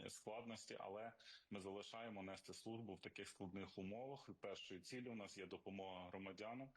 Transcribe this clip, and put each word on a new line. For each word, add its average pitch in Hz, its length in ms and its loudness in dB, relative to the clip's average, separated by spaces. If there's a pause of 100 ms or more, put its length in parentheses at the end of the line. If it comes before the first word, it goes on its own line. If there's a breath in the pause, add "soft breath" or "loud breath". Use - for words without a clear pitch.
складності, 110 720 0
але 107 320 2 (400 loud breath)
ми 101 100 2
залишаємо 101 600 0
нести 95 300 0
службу 113 400 0
в 90 80 -4
таких - 280 -2
складних 95 480 0
умовах. 117 520 2
І - 40 -2
першою 95 480 0
ціллю 123 300 0
у 117 40 2
нас 101 220 0
є 95 80 0
допомога 95 640 2
громадянам, 104 680 0